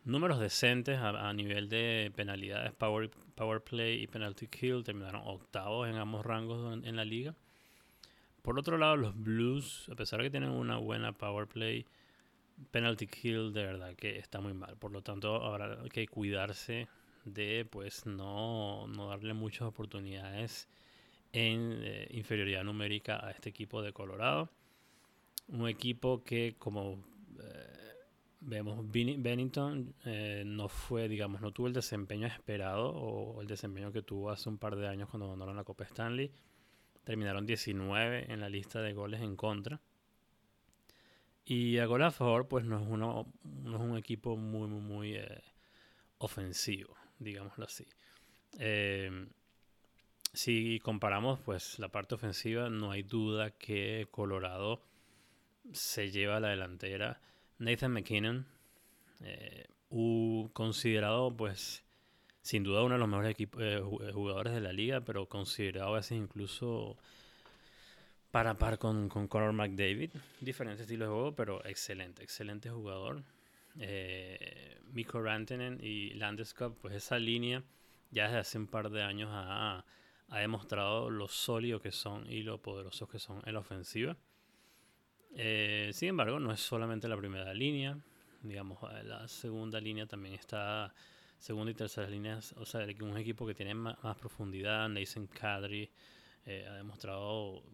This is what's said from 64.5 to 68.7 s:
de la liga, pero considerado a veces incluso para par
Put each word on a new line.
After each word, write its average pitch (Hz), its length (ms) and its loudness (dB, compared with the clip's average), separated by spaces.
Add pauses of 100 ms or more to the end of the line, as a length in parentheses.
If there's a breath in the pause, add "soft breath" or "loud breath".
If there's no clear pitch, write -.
de 113 80 2
la 92 120 -2
liga, 120 280 2
pero 101 280 -2
considerado 98 640 0
a 110 40 6
veces 113 200 0
incluso 107 800 -2 (1300 loud breath)
para 113 280 6
par 110 200 6